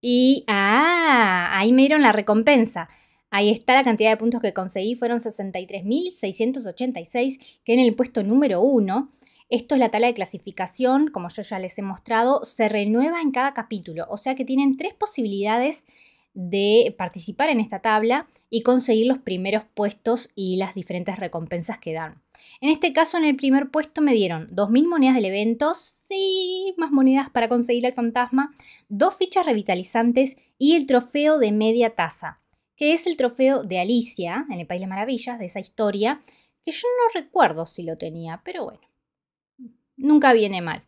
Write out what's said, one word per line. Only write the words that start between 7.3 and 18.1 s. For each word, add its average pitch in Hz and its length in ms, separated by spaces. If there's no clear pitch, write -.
que 226 80
en 240 60
el 240 160
puesto 240 280
número 214 380
uno. 233 500
Esto 240 260
es 269 40
la 233 120
tabla 247 180
de 240 60
clasificación, 247 920
como 175 220
yo - 100
ya 196 180
les 185 200
he 202 40
mostrado, 226 600
se - 240
renueva 233 540
en 294 80
cada 269 240
capítulo. 175 560
O 208 80
sea 262 160
que 262 100
tienen 269 320
tres 349 160
posibilidades 226 920
de 202 640
participar 196 540
en 254 80
esta 208 220
tabla 226 480